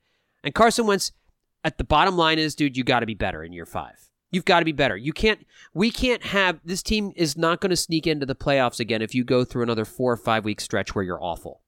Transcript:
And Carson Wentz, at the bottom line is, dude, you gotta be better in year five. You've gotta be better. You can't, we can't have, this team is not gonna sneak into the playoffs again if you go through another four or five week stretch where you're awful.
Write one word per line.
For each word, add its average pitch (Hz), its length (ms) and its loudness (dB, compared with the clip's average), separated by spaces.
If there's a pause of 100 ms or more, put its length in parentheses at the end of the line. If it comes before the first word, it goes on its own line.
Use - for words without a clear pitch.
(420)
And - 120 -6
Carson 226 320 4
Wentz, 196 260 0 (500)
at 160 160 -4
the 143 60 -4
bottom 170 320 4
line 160 220 4
is, 156 180 0
dude, 139 200 0
you 127 60 -2
gotta 120 240 2
be 110 80 -4
better 87 300 -4
in 85 80 -14
year 85 140 -12
five. - 420 -12 (240)
You've 180 140 -2
gotta 170 180 6
be 160 80 -2
better. 131 240 0
You 131 160 -6
can't, - 340 -2 (280)
we 214 160 2
can't 247 340 -2
have, 180 400 0
this 175 180 -6
team 208 320 -2
is 160 220 0
not 165 240 0
gonna 185 160 0
sneak 160 320 -2
into 147 180 0
the 131 80 -4
playoffs 135 460 0
again 110 220 -2
if 107 120 -6
you 127 80 2
go 127 220 2
through 123 180 -4
another 117 220 0
four 127 280 -2
or 113 40 0
five 110 280 0
week 107 160 -4
stretch - 340 -4
where 101 100 -2
you're 87 180 -6
awful. 85 460 -8